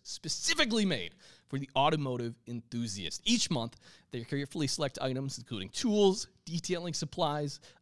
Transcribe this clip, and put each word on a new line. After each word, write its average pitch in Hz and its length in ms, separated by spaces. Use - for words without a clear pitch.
specifically 233 800
made 131 320
for 139 100
the 139 200
automotive 131 580
enthusiast. 113 760
Each 233 260
month, 117 280
they 117 140
carefully 143 420
select 139 340
items, 135 360
including 110 320
tools, 208 580
detailing 170 480
supplies, 147 680